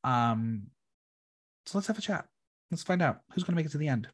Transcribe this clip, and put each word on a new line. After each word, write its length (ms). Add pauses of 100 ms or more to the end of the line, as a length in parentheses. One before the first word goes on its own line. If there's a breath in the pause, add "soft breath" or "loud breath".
Um, 600 (1000)
so 120
let's 100
have 100
a 40
chat. 260 (420)
Let's 140
find 180
out 200 (100)
who's 140
gonna 100
make 120
it 40
to 60
the 100
end. 260